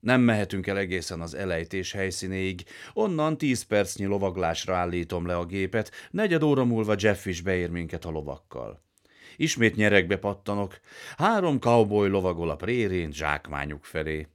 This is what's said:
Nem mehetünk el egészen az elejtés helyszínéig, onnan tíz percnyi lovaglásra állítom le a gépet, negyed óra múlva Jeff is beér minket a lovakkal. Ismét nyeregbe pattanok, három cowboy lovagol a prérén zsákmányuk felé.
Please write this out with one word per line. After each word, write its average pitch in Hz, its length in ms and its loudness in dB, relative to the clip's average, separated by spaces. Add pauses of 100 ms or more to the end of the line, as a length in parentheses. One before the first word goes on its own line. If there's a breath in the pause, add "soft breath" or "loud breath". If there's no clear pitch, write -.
Nem 123 200 4
mehetünk 104 460 2
el 98 120 -2
egészen 90 420 -4
az 82 140 -8
elejtés 90 580 -4
helyszínéig, 95 720 -4 (280 loud breath)
onnan 160 460 0
tíz 131 240 0
percnyi 101 420 0
lovaglásra 95 720 -2
állítom 87 500 -2
le 87 100 -2
a 87 80 -2
gépet, 95 460 -4 (200 loud breath)
negyed 175 320 0
óra 143 220 4
múlva 110 340 2
Jeff 101 280 2
is 87 140 -4
beér 90 300 -2
minket 82 340 -6
a 85 60 -8
lovakkal. 67 720 -10 (540 loud breath)
Ismét 117 400 2
nyeregbe 101 400 6
pattanok, 101 640 -4 (360 loud breath)
három 180 420 2
cowboy 104 500 6
lovagol 90 420 2
a 73 60 -2
prérén 92 560 -2
zsákmányuk 73 720 -4
felé. 78 500 -6